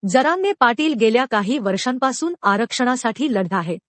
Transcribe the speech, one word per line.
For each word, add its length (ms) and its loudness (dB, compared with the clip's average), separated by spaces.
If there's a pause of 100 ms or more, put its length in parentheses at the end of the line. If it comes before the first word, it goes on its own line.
जरांगे 440 2
पाटील 420 2
गेल्या 300 2
काही 340 -2
वर्षांपासून 840 -2
आरक्षणासाठी 920 0
लढत 180 0
आहे. 260 -4 (100)